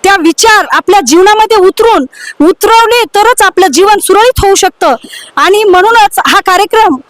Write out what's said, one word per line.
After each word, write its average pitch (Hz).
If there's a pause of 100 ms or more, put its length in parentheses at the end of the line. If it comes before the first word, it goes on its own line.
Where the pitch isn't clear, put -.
त्या 392
विचार 370
आपल्या 359
जीवनामध्ये 415
उतरून, 381 (440)
उतरवले 453 (120)
तरच 453
आपलं 381
जीवन 392
सुरळीत 427
होऊ 392
शकतं. 359 (400)
आणि 381
म्हणूनच 392
हा 359
कार्यक्रम 392 (140)